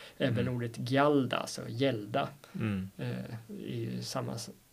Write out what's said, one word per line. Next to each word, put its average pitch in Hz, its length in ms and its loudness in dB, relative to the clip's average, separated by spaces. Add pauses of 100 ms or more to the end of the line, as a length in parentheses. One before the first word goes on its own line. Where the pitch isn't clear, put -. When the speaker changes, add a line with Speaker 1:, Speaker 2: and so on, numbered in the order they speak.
(180)
Speaker 1:
även 120 220 2
Speaker 2:
Mm. 127 160 2
Speaker 1:
ordet 120 360 -4
Gjalda, 139 460 6
alltså - 320 -4
gälda, 120 600 0 (300)
Speaker 2:
Mm. 101 380 0
Speaker 1:
eh, 127 100 -4 (600)
är 127 80 -6
ju 123 260 -4
samma 123 340 -4
s-, - 140 -8 (240)